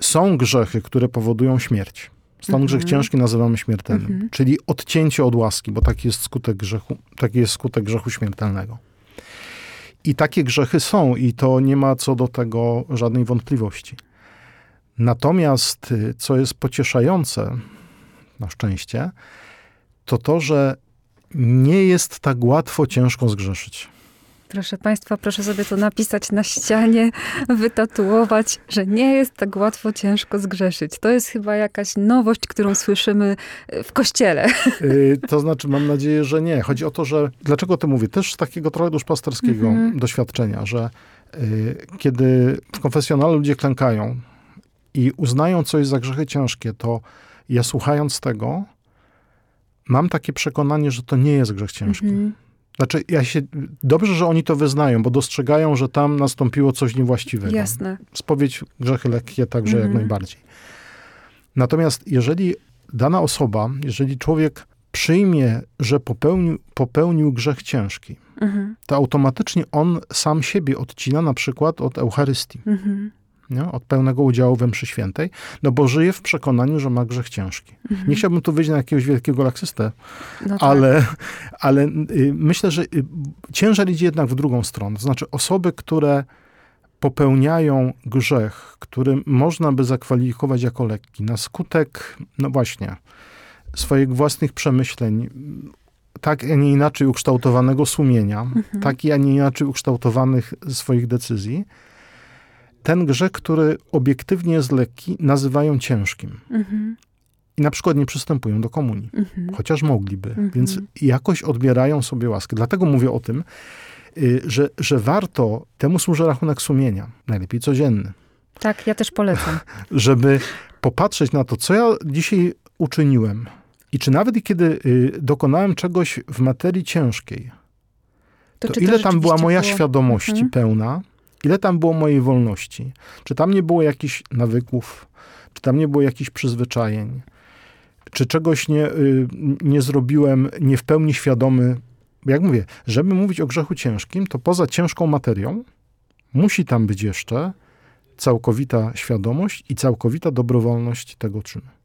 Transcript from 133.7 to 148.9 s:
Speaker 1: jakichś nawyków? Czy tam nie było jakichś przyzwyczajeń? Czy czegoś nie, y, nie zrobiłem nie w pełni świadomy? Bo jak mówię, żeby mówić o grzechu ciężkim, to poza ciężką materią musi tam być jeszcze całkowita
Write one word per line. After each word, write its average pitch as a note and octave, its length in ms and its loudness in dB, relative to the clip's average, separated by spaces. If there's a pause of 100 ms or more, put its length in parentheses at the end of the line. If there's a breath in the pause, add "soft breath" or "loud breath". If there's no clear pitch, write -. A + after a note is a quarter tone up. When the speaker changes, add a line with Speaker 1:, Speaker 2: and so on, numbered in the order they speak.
Speaker 1:
jakichś C#3+ 400 -2 (100)
nawyków? A#2+ 760 -2 (440 loud breath)
Czy - 100 -20
tam C3+ 160 2
nie D#3 100 2
było C#3+ 140 2
jakichś C3+ 280 -2
przyzwyczajeń? A#2 920 -4 (920 soft breath)
Czy B2+ 140 0
czegoś D#3+ 420 0
nie, D3+ 220 2
y, C3+ 360 2 (360)
nie C#3+ 200 4
zrobiłem C3+ 680 2 (100)
nie C3+ 160 4
w B2 80 -2
pełni D#3 300 2
świadomy? B2+ 640 2 (460)
Bo C3+ 80 -2
jak D3 120 2
mówię, B2+ 220 2 (220 loud breath)
żeby D3+ 280 2
mówić F#3 260 0
o D#3 60 0
grzechu D3+ 280 -2
ciężkim, C#3 520 -4
to - 120 -6
poza F3 280 0
ciężką E3+ 400 -2
materią C#3+ 580 -2 (680)
musi F3+ 300 2
tam A2+ 220 2
być G2+ 160 -2
jeszcze A#2+ 500 -4 (640 soft breath)
całkowita A#2 800 0